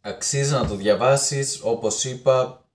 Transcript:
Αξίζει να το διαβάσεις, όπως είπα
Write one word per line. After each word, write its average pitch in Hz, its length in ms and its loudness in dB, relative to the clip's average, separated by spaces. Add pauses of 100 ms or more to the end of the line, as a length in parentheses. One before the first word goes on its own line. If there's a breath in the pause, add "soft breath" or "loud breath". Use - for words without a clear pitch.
Αξίζει 139 520 -4
να 120 140 0
το 104 80 -4
διαβάσεις, 135 880 2
όπως 113 420 -2
είπα 127 600 0 (100)